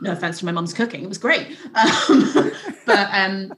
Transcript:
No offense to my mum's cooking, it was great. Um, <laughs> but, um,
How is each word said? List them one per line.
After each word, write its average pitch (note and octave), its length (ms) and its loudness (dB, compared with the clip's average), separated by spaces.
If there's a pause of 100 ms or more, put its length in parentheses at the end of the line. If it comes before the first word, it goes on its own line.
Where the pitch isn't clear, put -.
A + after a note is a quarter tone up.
No G3 120 -4
offense E3+ 260 -6
to - 60 -8
my E3+ 80 -4
mum's E3+ 200 -4
cooking, A#3 300 -4
it F#3 60 -10
was G3 100 -10
great. - 380 -2 (180)
Um, - 760 4 (160)
<laughs> - 180 -14
but, G#3 260 4
um, G3 460 -2